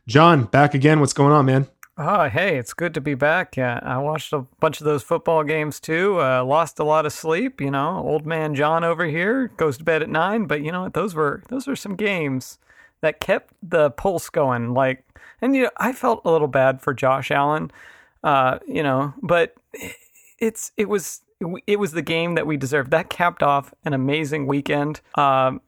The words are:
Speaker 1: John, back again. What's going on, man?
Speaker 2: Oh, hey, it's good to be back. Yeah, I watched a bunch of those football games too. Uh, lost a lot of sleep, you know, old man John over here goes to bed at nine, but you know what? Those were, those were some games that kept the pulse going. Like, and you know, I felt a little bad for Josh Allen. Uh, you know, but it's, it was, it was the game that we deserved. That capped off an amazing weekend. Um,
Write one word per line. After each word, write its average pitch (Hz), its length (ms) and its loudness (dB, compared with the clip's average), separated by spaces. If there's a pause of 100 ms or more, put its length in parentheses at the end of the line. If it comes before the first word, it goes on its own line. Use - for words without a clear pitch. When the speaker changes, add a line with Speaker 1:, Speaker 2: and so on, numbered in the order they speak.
Speaker 1:
John, 147 380 8
back 143 280 4
again. 151 260 6
What's 139 140 2
going 143 180 4
on, 147 140 6
man? 135 220 2 (300)
Speaker 2:
Oh, 165 320 0
hey, 160 280 0
it's 120 160 -8
good 165 220 -4
to 156 60 -4
be 147 120 -2
back. 156 420 0
Yeah, 123 280 -2
I 131 160 -4
watched 151 340 -6
a 147 60 0 (200)
bunch 156 220 -2
of 151 40 -4
those 147 180 0
football 156 400 0
games 151 360 -4
too. 180 400 0
Uh, 131 240 2
lost 147 360 -2
a 160 40 -2
lot 151 220 2
of 143 80 -6
sleep, 185 480 -4
you 139 80 -4
know, 143 340 -2
old 151 220 -2
man 156 300 -4
John 156 280 2
over 170 220 0
here 196 520 -2
goes 147 200 0
to 160 60 -18
bed 156 180 0
at 139 80 -6
nine, 185 360 0
but 147 180 -4
you 151 80 -6
know 180 120 -6
what? 185 120 -8
Those 185 180 -4
were, 156 360 -4
those 262 180 -8
were 269 80 -4
some 202 200 -8
games 170 640 -4 (440)
that 156 180 0
kept - 420 -2
the 160 300 2
pulse - 380 -4
going. 123 440 -2
Like, 131 320 0 (360)
and 269 140 0
you 262 80 2
know, 233 140 0
I 226 160 -2
felt 247 320 -2
a 170 60 2
little 156 160 2
bad 135 340 2
for 143 120 -2
Josh 131 360 0
Allen. 147 420 0 (520)
Uh, 135 340 2 (100)
you 175 140 -4
know, 139 400 0
but 170 320 0 (840)
it's, 220 380 -6
it 208 120 -2
was, 202 320 -4 (460)
it 208 120 0
was 196 120 -2
the 160 120 -4
game 165 320 -2
that 156 120 -2
we 156 80 -2
deserved. 135 360 -2
That 165 180 0
capped 175 340 -2
off 143 300 0 (100)
an 156 100 -4
amazing 139 540 -2
weekend. 147 540 -2 (140)
Um, 135 520 2